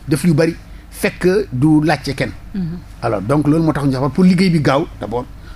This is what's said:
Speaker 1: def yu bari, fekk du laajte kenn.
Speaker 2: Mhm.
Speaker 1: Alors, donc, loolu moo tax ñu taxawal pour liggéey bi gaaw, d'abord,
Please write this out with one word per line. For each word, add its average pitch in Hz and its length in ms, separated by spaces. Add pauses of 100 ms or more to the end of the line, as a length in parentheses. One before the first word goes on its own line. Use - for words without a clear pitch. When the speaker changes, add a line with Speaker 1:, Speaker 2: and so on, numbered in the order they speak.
Speaker 1:
def 147 160
yu 175 100
bari, 165 220 (360)
fekk 196 600
du 151 320
laajte 147 320
kenn. 131 160 (220)
Speaker 2:
Mhm. 196 80 (400)
Speaker 1:
Alors, 110 200
donc, 143 260
loolu 160 160
moo 160 100
tax 143 120
ñu 139 60
taxawal 131 200
pour 185 140
liggéey 185 260
bi 170 100
gaaw, 143 240 (160)
d'abord, - 240 (300)